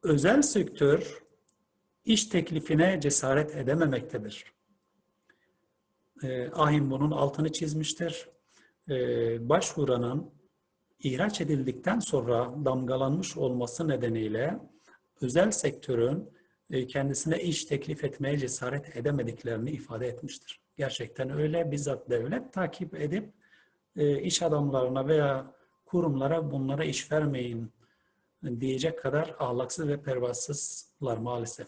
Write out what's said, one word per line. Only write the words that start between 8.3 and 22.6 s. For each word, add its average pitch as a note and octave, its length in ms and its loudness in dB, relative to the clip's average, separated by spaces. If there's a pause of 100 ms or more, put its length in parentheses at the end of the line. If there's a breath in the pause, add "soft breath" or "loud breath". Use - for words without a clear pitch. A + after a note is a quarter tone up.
E, C#3 60 0 (540)
başvuranın C3 840 2 (680)
ihraç F3 420 0
edildikten D3 580 0
sonra B2 680 2
damgalanmış C3 720 0
olması B2+ 500 -2
nedeniyle A#2 720 -2 (640 soft breath)
özel D#3+ 300 4
sektörün, C3+ 800 0 (400 soft breath)
e, C3 180 -2
kendisine C#3 540 0
iş E3 240 -2
teklif - 380 -4
etmeye C#3+ 340 -2
cesaret C3+ 580 -4
edemediklerini A#2+ 760 -2
ifade B2 360 -8
etmiştir. - 520 -12 (180)
Gerçekten C3 520 -4
öyle. D3+ 420 0
Bizzat C#3+ 380 -4
devlet B2 440 -2
takip F3 420 -4